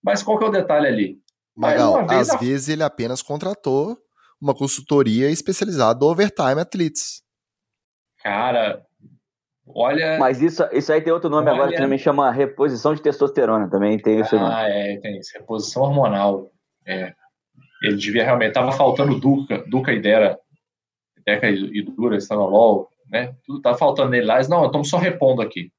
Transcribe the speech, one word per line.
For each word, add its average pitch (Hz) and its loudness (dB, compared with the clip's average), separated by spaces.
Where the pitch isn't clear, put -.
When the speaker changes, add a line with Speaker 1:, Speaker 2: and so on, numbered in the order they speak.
Speaker 1:
Mas 196 0
qual 214 0
que 214 0
é 220 0
o 208 0
detalhe 160 2
ali? 107 -2
Mais 107 0
Speaker 2:
Magal, 113 4
Speaker 1:
uma - 2
vez 127 2
Speaker 2:
às - 2
Speaker 1:
a - -6
Speaker 2:
vezes 131 -2
ele 156 -2
apenas 127 -4
contratou 151 -4
uma 143 0
consultoria 135 2
especializada 156 0
do 143 4
Overtime 165 0
Athletes. - -6
Speaker 1:
Cara, 110 -2
olha 156 -2
Speaker 3:
Mas 131 0
isso, 165 0
isso 139 0
aí 156 4
tem 160 0
outro 170 -2
nome 147 2
agora 135 2
que 131 -4
Speaker 1:
Olha 135 0
Speaker 3:
também 135 0
chama 139 2
reposição 135 0
de 151 -6
testosterona, 135 0
também 104 0
tem 107 2
esse 107 0
nome. 107 2
Speaker 1:
Ah, 113 -2
é, 101 -4
tem 101 -12
isso. - -20
Reposição 113 -6
hormonal. 104 0
É. 92 -8
Ele 107 0
devia 104 -2
realmente, 117 0
tava 127 0
faltando 135 0
Duca, 135 -2
Duca 127 -2
e 104 -4
Dera, 104 2
Deca 107 0
e, 101 2
e - -6
Dura, 107 -2
Estanolol, 104 2
né? 123 -6
Tudo 139 -10
tá 123 2
faltando 139 0
nele 123 2
lá. 110 2
Eles, 135 2
"Não, 170 2
estamos 139 -2
só 185 0
repondo 143 0
aqui." 87 -8